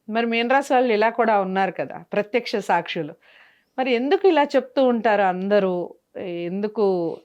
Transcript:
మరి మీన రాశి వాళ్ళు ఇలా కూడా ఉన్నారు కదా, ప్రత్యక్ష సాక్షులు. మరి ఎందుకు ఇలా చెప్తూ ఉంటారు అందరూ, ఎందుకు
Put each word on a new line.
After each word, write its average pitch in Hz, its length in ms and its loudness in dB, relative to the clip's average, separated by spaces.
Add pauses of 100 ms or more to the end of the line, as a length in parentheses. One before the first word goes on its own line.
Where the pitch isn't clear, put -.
మరి 226 180 -2
మీన 233 220 -2
రాశి 269 240 2
వాళ్ళు 247 200 4
ఇలా 214 180 2
కూడా 220 300 2
ఉన్నారు 190 320 -2
కదా, 151 400 -10
ప్రత్యక్ష 208 440 -2
సాక్షులు. 170 580 -4 (640)
మరి 262 140 0
ఎందుకు 294 360 2
ఇలా 302 140 4
చెప్తూ 269 420 0
ఉంటారు 220 380 2
అందరూ, 185 720 0 (500)
ఎందుకు 190 800 -2